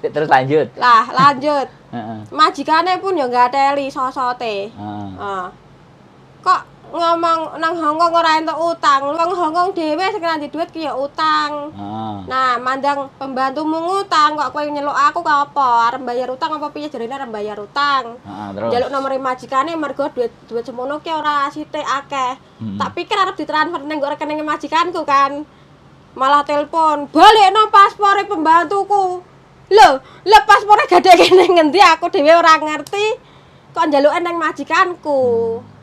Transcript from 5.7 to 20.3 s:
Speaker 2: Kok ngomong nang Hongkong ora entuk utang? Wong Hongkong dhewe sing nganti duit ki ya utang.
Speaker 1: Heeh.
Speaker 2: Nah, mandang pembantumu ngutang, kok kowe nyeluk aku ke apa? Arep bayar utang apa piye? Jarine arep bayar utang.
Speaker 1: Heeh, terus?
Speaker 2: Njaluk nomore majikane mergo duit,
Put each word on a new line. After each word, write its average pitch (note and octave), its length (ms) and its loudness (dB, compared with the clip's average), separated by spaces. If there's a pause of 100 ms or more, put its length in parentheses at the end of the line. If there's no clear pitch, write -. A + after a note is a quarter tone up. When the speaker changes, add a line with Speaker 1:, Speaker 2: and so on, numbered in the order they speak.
Speaker 2:
Kok F4+ 220 0 (260)
ngomong E4 720 -2
nang E4 160 -4
Hongkong E4 380 0
ora E4 260 2
entuk D#4+ 160 -6
utang? D#4 500 0
Wong D4 120 -4 (120)
Hongkong F4 420 -2
dhewe E4+ 360 -2
sing G4 120 -4
nganti D#4+ 280 -4
duit E4 220 -8
ki E4 120 -12
ya C#4+ 120 -6
utang. D4 760 -4
Speaker 1:
Heeh. A3 460 -10 (100)
Speaker 2:
Nah, B3+ 320 0
mandang C4+ 560 -4
pembantumu C4+ 640 -4
ngutang, E4 560 0
kok D4 160 -4
kowe D4 140 -6
nyeluk D4 320 -6
aku D4 240 0
ke E4+ 100 -4
apa? C#4+ 380 0 (200)
Arep B3+ 160 -4
bayar B3 260 -6
utang D4+ 240 -6
apa D4 160 -8
piye? D4+ 180 -10
Jarine A#3 260 -10
arep C4+ 160 -10
bayar G#3 280 -8
utang. B3+ 640 -4
Speaker 1:
Heeh, G#2 320 -14
terus? G#2 200 -4
Speaker 2:
Njaluk B3 180 -2
nomore C4+ 280 -4
majikane C4 580 -4
mergo C#4+ 340 -6
duit, A#3+ 220 -6 (140)